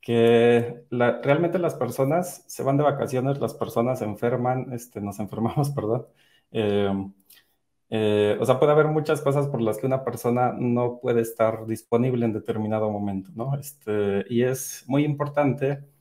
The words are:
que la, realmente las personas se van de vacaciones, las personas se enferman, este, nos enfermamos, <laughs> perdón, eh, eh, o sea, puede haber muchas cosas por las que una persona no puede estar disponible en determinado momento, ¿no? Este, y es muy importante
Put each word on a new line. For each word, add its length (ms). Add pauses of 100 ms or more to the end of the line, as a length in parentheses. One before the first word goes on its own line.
que 880
la, 320
realmente 380
las 160
personas 720
se 160
van 140
de 60
vacaciones, 560
las 160
personas 440
se 60
enferman, 680
este, 280
nos 180
enfermamos, 520
<laughs> 40
perdón, 320 (440)
eh, 400 (960)
eh, 500
o 60
sea, 140
puede 120
haber 160
muchas 340
cosas 260
por 140
las 160
que 100
una 160
persona 540
no 440
puede 200
estar 460
disponible 580
en 80
determinado 580
momento, 440
¿no? 240
Este, 680
y 140
es 440
muy 180
importante 760 (180)